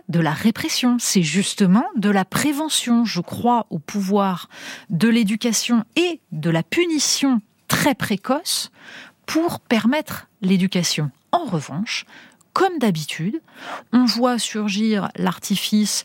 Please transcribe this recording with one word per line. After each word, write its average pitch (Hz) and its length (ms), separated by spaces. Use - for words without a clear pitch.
de 165 120
la 160 100
répression, 240 680
c'est 185 240
justement 190 600
de 202 120
la 196 160
prévention. 277 800
Je 185 160
crois 226 500
au 170 100
pouvoir 196 680
de 175 180
l'éducation 226 760
et 339 240
de 156 200
la 165 120
punition 285 800
très - 300
précoce - 760
pour 330 320
permettre 240 680
l'éducation. 185 680
En 349 140
revanche, 170 600
comme 359 260
d'habitude, 190 600
on 247 120
voit 240 360
surgir 208 720
l'artifice 196 920